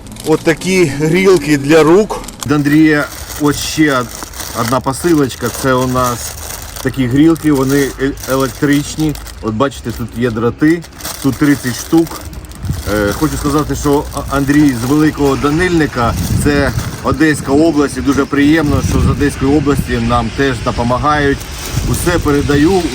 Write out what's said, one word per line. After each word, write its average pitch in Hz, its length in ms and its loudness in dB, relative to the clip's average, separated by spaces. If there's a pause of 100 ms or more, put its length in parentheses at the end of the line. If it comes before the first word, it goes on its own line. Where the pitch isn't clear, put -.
(280)
от 156 120 2
такі 175 460 2
грілки 156 720 2
для 147 260 4
рук. 180 380 4 (240)
Від 117 60 0
Андрія 147 540 4 (360)
ось - 180 0
ще 147 400 0
од-, 120 80 -4 (540)
одна 117 180 0
посилочка. 139 720 0
Це 131 240 -2
у 127 140 0
нас 123 440 -2 (520)
такі 127 240 -2
грілки, 151 440 4
вони 135 380 2 (120)
е-, 139 100 -2 (180)
електричні. 143 880 0 (260)
От 113 120 -4
бачите, 120 380 -4
тут 110 260 -8
є 120 140 0
дроти, 120 520 0 (400)
тут 131 120 0
тридцять 139 400 0
штук. 165 320 2 (840)
Е, 104 180 0
хочу 139 260 -2
сказати, 143 380 -2
що 143 280 0 (100)
А-, 139 240 -4
Андрій 143 440 4
з 123 80 -4
Великого 147 460 2
Данильника, 147 800 0 (280)
це 143 280 2 (320)
Одеська 135 480 0
область, 147 460 2
і 131 40 -6
дуже 135 240 0
приємно, 143 640 2
що 131 120 2
з - 80 2
Одеської 139 480 0
області 135 500 0
нам 120 300 0
теж 135 220 0
допомагають. 131 800 0 (540)
Усе 165 280 0
передаю, 147 600 2 (140)